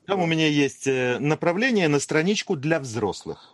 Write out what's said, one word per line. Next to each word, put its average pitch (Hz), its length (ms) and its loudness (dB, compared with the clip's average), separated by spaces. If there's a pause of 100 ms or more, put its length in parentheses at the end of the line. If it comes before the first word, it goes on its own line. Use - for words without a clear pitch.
Там 190 140 0
у 170 40 0
меня 160 220 2
есть, 147 400 0
э, 127 320 0
направление 175 680 2
на 143 120 2
страничку 175 560 0
для 151 240 -2
взрослых. 107 760 -6